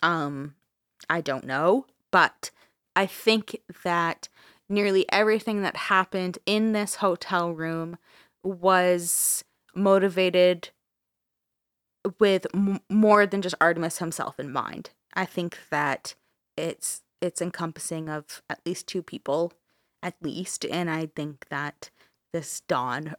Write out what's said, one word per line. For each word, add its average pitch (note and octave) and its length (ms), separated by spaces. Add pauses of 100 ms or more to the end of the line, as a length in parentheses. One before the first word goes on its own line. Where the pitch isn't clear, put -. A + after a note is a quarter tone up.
Um, D3 540 (540)
I E3 120
don't C3+ 240
know, E3 400 (240)
but - 420 (440)
I F#3+ 100
think - 540 (240)
that E3+ 460 (380)
nearly G3+ 440
everything G#3+ 500
that F#3 140
happened F#3 680
in G#3+ 260
this G#3 240
hotel F3 560
room E3 460 (460)
was F3+ 1000 (320)
motivated F#3 920 (1500)
with G3 360
m-, G3 260 (100)
more G#3 380
than G3 140
just F3+ 180
Artemis E3 400
himself - 400
in C#3 120
mind. - 400 (220)
I F#3 120
think F3 340 (100)
that D3 460 (400)
it's, - 480 (180)
it's F3+ 200
encompassing E3 680
of D3+ 400
at - 160
least F3+ 220
two F3 160
people, E3 500 (480)
at F3 200
least, - 440
and E3+ 240
I D#3+ 180
think D3 420
that D3 400 (420)
this - 300
Dawn C#3 580